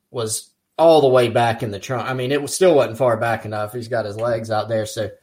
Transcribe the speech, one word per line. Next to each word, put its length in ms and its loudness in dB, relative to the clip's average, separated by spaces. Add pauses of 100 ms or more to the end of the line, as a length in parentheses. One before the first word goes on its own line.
was 400 -8 (280)
all 240 6
the 60 6
way 220 4
back 320 0
in 100 -6
the 80 -8
trunk. 300 -6
I 40 -4
mean, 180 -4
it 100 -2
was, 120 -8
still 220 4
wasn't 220 2
far 200 2
back 280 -2
enough. 280 -6
He's 140 -10
got 180 -4
his 100 -8
legs 340 -4
out 200 -2
there. 160 -2
So 260 -6 (120)